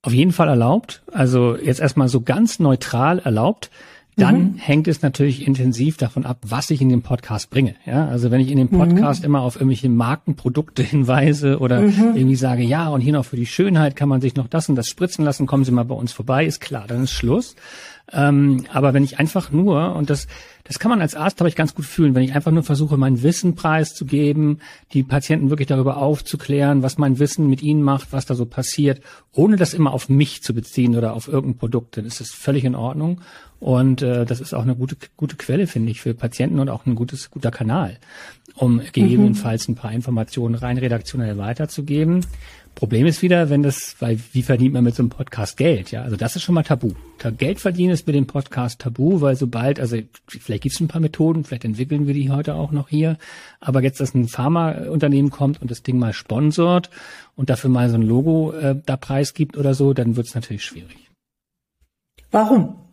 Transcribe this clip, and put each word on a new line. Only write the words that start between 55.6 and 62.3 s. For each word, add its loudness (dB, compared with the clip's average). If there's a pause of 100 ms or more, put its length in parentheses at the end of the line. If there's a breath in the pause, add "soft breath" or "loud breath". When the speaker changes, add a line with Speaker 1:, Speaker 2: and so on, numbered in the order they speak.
Speaker 1:
und -8
das -12
Ding -2
mal 0
sponsort 0 (480 loud breath)
und -4
dafür 0
mal 2
so 2
ein 2
Logo, 2
äh, -2 (100)
da -4
preisgibt -4
oder 0
so, 2
dann 0
wird's -6
natürlich -8
schwierig. -18 (1300)
Speaker 2:
Warum? 2 (180)